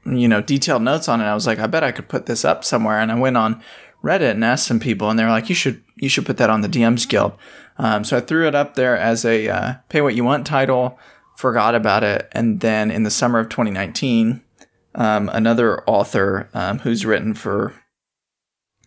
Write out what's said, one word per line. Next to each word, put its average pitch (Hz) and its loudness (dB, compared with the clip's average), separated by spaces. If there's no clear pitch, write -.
you 123 2
know, 104 4
detailed 135 0
notes 147 0
on 117 0
it. - -2
I 104 0
was 107 -2
like, 110 0
"I 107 -2
bet 156 0
I 123 0
could - -12
put - -6
this 120 -2
up - 2
somewhere." 110 0
And 113 0
I 117 -2
went 127 0
on 113 -2
Reddit 156 0
and 110 -2
asked 127 0
some 113 0
people, 107 -2
and 110 2
they 113 2
were 113 2
like, 110 0
"You 180 -2
should, - -2
you 139 -4
should - -2
put 123 -4
that 113 4
on 110 2
the 104 -2
D 120 0
M's 117 2
Guild." 101 0
Um, 110 -2
so 127 -2
I 123 0
threw 160 0
it 143 0
up 143 -2
there 127 2
as 113 0
a, 113 2
uh, 98 -4
pay 156 0
what 131 2
you 120 0
want 135 0
title, 131 0
forgot 117 2
about 107 2
it. 104 -2
And 113 0
then 107 0
in 107 0
the 107 -2
summer 120 0
of 113 -2
twenty 113 -2
nineteen, 113 -2
um, 107 0
another 113 2
author, 101 0
um, 98 -4
who's 113 -2
written 107 0
for 104 -4